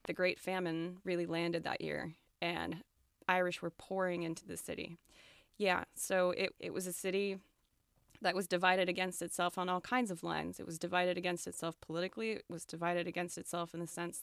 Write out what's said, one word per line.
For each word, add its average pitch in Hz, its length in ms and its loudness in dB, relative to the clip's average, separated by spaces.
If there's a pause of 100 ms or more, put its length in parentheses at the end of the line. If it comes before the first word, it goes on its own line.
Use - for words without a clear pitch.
the 180 80 -2
Great 180 260 4
Famine 180 640 0
really 175 200 2
landed 170 400 2
that - 160 0
year, 156 320 -2 (300)
and 170 400 -2 (440)
Irish 180 360 2
were 170 80 -2
pouring 180 520 -2
into 165 240 -4
the 170 120 -6
city. - 400 -8 (580)
Yeah, 185 280 2 (100)
so 180 380 2
it, - 280 -2
it - 140 -6
was 185 120 -2
a 180 60 -4
city 190 460 -2 (840)
that 185 140 2
was 190 120 0
divided 185 440 6
against 185 320 0
itself 175 340 0
on 180 140 2
all 180 100 2
kinds 247 300 2
of 170 120 -4
lines. 165 380 -2
It - 60 -8
was 165 120 -8
divided 180 380 2
against 180 300 -2
itself 165 340 -6
politically. 190 520 -2
It - 180 -6
was 170 160 -8
divided 170 400 0
against 170 320 -4
itself 170 340 -4
in 170 80 -6
the 170 60 -2
sense 175 360 -6